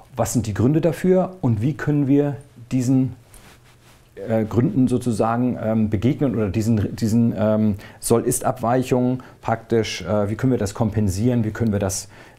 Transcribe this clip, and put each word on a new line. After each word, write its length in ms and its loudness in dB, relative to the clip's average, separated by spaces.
was 180 -2
sind 140 0
die 80 -4
Gründe 260 2
dafür 600 0
und 200 0
wie 140 -2
können 320 0
wir 300 2
diesen, 440 2
äh, 300 -2
Gründen 420 2
sozusagen, 760 0
ähm, 280 0
begegnen 460 0
oder 140 0
diesen, 460 0
diesen, 400 2
ähm, 400 2
Soll-Ist-Abweichungen 1200 0
praktisch, 640 -2
äh, 260 0
wie 60 -4
können 160 0
wir 80 2
das 160 -4
kompensieren, 680 0
wie 80 -4
können 200 -2
wir 80 0
das 300 -4